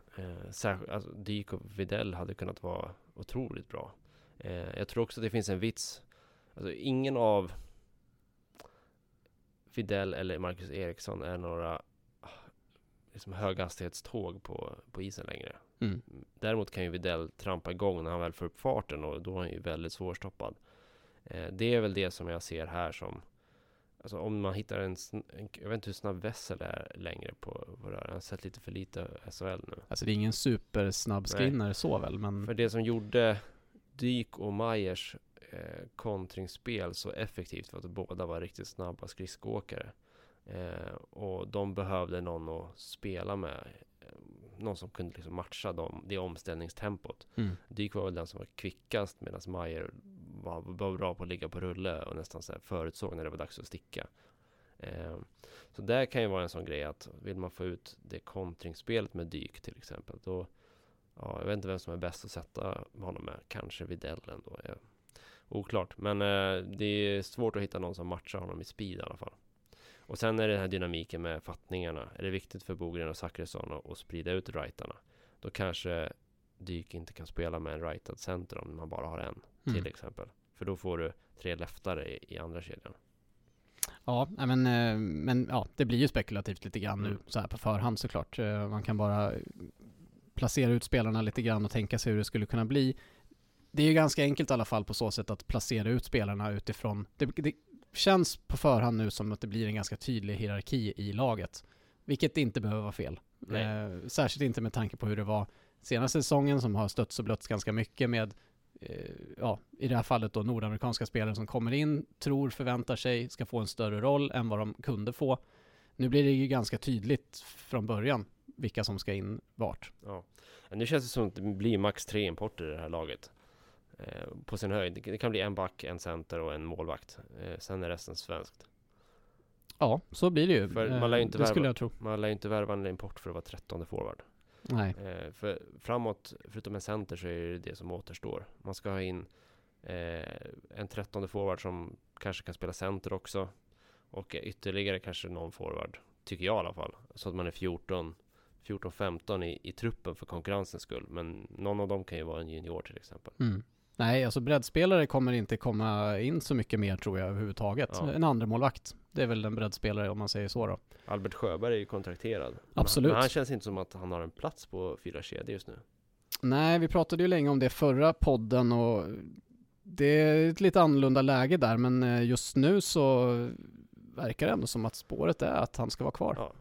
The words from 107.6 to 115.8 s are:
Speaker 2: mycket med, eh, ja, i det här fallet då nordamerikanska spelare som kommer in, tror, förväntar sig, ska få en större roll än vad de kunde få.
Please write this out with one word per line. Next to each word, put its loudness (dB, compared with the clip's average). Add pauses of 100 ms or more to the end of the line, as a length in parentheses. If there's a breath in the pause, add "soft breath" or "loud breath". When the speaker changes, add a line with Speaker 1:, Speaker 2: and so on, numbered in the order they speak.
Speaker 2:
mycket 0
med, 0 (480 soft breath)
eh, -10 (260)
ja, 0 (200)
i 0
det 4
här 4
fallet 2
då 0
nordamerikanska 0
spelare 0
som -4
kommer 0
in, 2 (140)
tror, 2
förväntar 0
sig, 0
ska -6
få -2
en 0
större 0
roll 4
än 0
vad 2
de -2
kunde -2
få. 2 (580 soft breath)